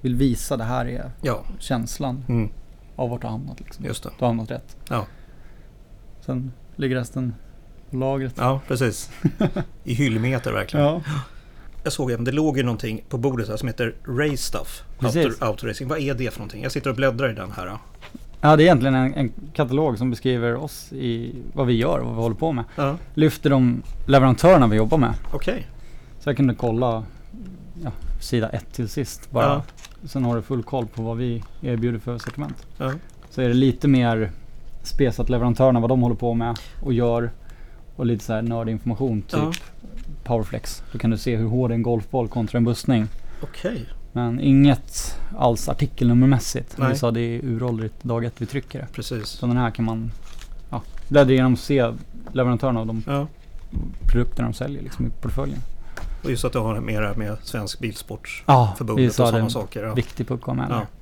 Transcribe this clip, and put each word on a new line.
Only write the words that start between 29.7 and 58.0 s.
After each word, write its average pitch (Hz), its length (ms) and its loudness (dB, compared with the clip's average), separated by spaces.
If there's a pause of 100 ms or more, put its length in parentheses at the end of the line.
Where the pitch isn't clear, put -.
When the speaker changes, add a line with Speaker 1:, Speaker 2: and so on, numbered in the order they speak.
Speaker 1:
Sen 131 180 -2
har 120 100 2
du 113 60 -2
full 120 220 -2
koll 123 240 -4
på 113 140 -8
vad 117 160 -2
vi 117 260 -2 (180)
erbjuder 120 380 -2
för 120 180 -6
sortiment. - 500 -8 (100)
Speaker 2:
Ja. 131 140 -4 (380)
Speaker 1:
Så - 120 -4
är 127 60 4
det 120 60 4
lite 127 340 4
mer 117 440 4 (520)
spesat - 460 2
leverantörerna, 123 500 4
vad 113 100 2
de 127 120 4
håller 120 140 4
på 117 180 0
med 117 240 -2 (240)
och 131 120 0
gör. 117 380 2 (640)
Och 131 100 -2
lite 117 180 0
så 117 100 -4
här 110 80 0
nördinformation, 117 800 -2
typ 110 180 -2
Speaker 2:
Ja. 160 120 0 (720)
Speaker 1:
Powerflex. 113 680 -4
Då - 80 -8
kan 117 100 2
du 110 80 2
se 120 180 -2
hur 113 120 2
hård 123 240 2
en 117 100 0
golfboll 117 460 0
kontra 113 300 -2
en 117 60 6
bussning. 113 440 2 (340)
Speaker 2:
Okej. 180 440 -6 (260)
Speaker 1:
Men 120 280 0
inget - 800 6 (180)
alls 120 320 2
artikelnummermässigt. 127 1080 4
Speaker 2:
Nej. 135 120 2
Speaker 1:
Vi 120 80 0
sa 120 140 2
det 117 100 0
är 117 240 -2
uråldrigt 117 580 -4
dag 117 220 -2
ett - 160 -6
vi 113 40 -4
trycker 131 340 -6
det. 135 140 -10
Speaker 2:
Precis. 120 340 -6
Speaker 1:
Så - 200 -6
den 120 100 2
här 120 140 0
kan 113 140 -2
man, 113 260 -4 (580)
ja, 123 120 -8 (260)
bläddra 135 260 8
igenom 127 200 6
och 123 60 2
se 127 320 2 (400)
leverantörerna 123 480 2
av 110 80 -4
de 113 200 -4
Speaker 2:
Ja. 143 200 0 (840)
Speaker 1:
produkterna 120 360 4
de 113 60 -2
säljer 143 300 -6
liksom 120 240 -4
i - 20 0
portföljen. 135 500 -2 (640)
Speaker 2:
Och 135 60 -4
just 131 160 0
att 120 80 0
du 127 60 0
har 110 200 0
med 107 220 -2
det 104 60 2
här 101 80 0
med 104 280 -2
Svensk - 360 -6
Bilsportförbundet - 1000 2 (100)